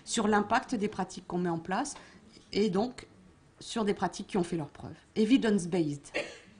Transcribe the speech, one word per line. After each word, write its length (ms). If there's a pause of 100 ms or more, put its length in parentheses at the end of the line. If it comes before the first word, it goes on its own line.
sur 240
l'impact 460
des 140
pratiques 380
qu'on 120
met 100
en 100
place 360 (580)
et 160
donc 400 (500)
sur 280
des 80
pratiques 320
qui 100
ont 80
fait 140
leurs 100
preuves. 240 (240)
Evidence-based 960 (480)